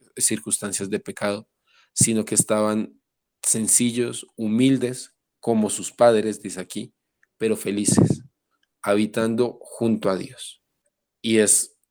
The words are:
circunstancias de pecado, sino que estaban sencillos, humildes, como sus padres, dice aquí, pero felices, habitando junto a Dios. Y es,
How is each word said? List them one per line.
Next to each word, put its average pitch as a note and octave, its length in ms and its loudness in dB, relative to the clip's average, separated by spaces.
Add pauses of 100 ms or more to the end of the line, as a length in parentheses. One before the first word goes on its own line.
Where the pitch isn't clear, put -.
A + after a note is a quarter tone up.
(180)
circunstancias G#2 720 -4
de G2+ 100 -4
pecado, G2+ 480 -8 (460)
sino A2 320 0
que G#2+ 100 -4
estaban G#2+ 640 0 (440)
sencillos, A#2+ 800 -2 (100)
humildes, B2 800 0 (260)
como A2 300 2
sus - 220 -8
padres, A2 500 4
dice F2+ 180 -10
aquí, - 340 -10 (440)
pero A2 180 0
felices, - 680 0 (580)
habitando A2+ 800 0
junto A2 480 -2
a F#2+ 80 0
Dios. - 460 -14 (580)
Y A2+ 160 2
es, - 400 2 (140)